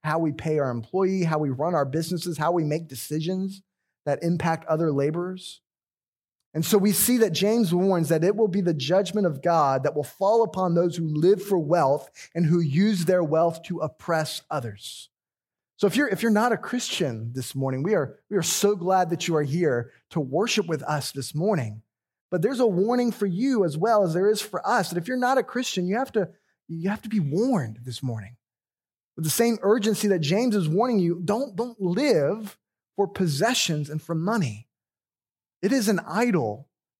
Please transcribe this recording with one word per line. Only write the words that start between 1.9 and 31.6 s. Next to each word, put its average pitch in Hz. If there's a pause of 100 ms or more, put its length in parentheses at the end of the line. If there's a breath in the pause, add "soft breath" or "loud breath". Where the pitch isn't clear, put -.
how 160
we 175
make 151
decisions 185 (440)
that 147
impact 170
other 160
laborers. 165 (920)
And 156
so 220
we 196
see 247
that 208
James 202
warns 180
that 160
it 202
will 220
be 190
the 170
judgment 175
of 139
God 143
that 147
will 147
fall 220
upon 185
those 170
who 165
live 170
for 202
wealth 151 (240 loud breath)
and 170
who 170
use 170
their 180
wealth 165
to 180
oppress 156
others. 120 (680)
So -
if 185
you're, 277
if 202
you're 233
not 220
a 190
Christian 120
this 131
morning, 135
we 208
are, 147 (120)
we 208
are 165
so 208
glad 180
that -
you 165
are 147
here 135 (200 soft breath)
to 170
worship 165
with 156
us 151
this 139
morning. 147 (500)
But 175
there's 240
a 247
warning 220
for 202
you 220
as 156
well 208
as 165
there 190
is 214
for -
us, 208
that 175
if 170
you're 254
not 254
a 247
Christian, 240
you 190
have 269
to, 190 (400 soft breath)
you 165
have 214
to 220
be 214
warned 147
this 123
morning. 113 (800)
With 156
the 151
same 233
urgency 208
that 185
James 208
is 175
warning 214
you, 175
don't, 214
don't 233